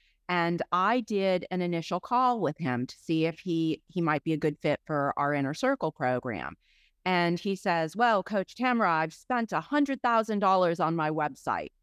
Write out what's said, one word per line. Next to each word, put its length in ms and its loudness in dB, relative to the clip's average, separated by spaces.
and 320 0
I 300 2
did 480 0
an 120 -2
initial 380 -2
call 400 0
with 180 -2
him 280 -2
to 160 -12
see 240 0
if 140 -2
he, 480 -2
he 140 -4
might 220 0
be 100 0
a 40 2
good 240 -2
fit 240 0
for 320 -2
our 160 0
Inner 220 -2
Circle 360 -2
program. 640 -4
And 340 2
he 160 -2
says, 400 -2
"Well, 260 2
Coach 340 -4
Tamra, 340 2
I've 240 0
spent 400 -4
a 80 0
hundred 400 0
thousand 380 2
dollars 420 4
on 120 2
my 160 0
website." 600 -4